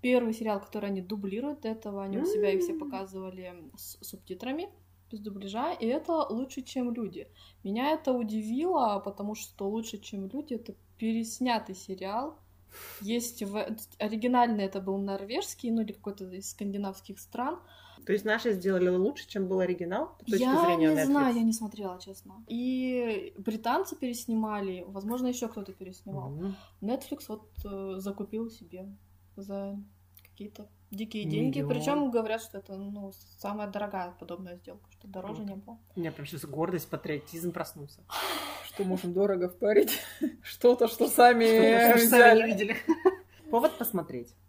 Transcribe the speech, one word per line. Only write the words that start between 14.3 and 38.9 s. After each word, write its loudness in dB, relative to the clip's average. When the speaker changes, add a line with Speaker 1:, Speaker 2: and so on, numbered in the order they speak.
Speaker 1:
это -4
был -2
норвежский, -4
ну, 2
или -4
какой-то -10
из -12
скандинавских -8
стран. -6
Speaker 2:
То 0
есть 0
наши 0
сделали 2
лучше, 0
чем -4
был 0
оригинал, -2
с -4
точки 4
Speaker 1:
Я 4
Speaker 2:
зрения 6
Speaker 1:
не 6
Speaker 2:
Netflix? 4
Speaker 1:
знаю, 4
я 2
не 4
смотрела, -6
честно. -18
И -2
британцы -2
переснимали, -4
возможно, -4
еще -4
кто-то -12
переснимал. -12
Speaker 2:
Мгм. -6
Speaker 1:
Netflix -6
вот, -12
э, -8
закупил -8
себе -16
за -8
какие-то -18
дикие -8
деньги. 0
Speaker 2:
Миллион. -2
Speaker 1:
Причем 0
говорят, -2
что -14
это, -14
ну, -10
самая -6
дорогая -6
подобная -12
сделка, -20
что -20
дороже -10
Speaker 2:
Круто. -8
Speaker 1:
не -10
было. -16
Speaker 2:
У -6
меня -4
прям -12
щас -10
гордость, -4
патриотизм -6
проснулся. -10
Speaker 3:
Что -8
можем -2